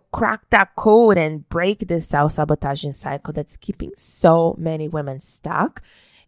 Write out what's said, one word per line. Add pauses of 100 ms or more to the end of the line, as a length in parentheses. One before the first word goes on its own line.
(100)
crack
that
code
and
break
this
self-sabotaging
cycle
that's
keeping
so
many
women
stuck. (440)